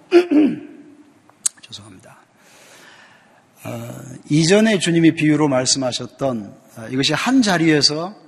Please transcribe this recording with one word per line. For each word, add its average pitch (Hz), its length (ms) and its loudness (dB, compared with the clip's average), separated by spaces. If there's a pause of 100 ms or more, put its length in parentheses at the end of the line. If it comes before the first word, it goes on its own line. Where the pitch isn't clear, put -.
<clears throat> - 1500 -2
죄송합니다. - 560 -20 (1500)
어, 120 240 -12 (400)
이전에 190 500 2
주님이 165 340 2
비유로 151 360 0
말씀하셨던, 127 1040 -4 (220)
어, 113 120 -16
이것이 135 240 -2
한 247 300 2
자리에서 160 720 0 (120)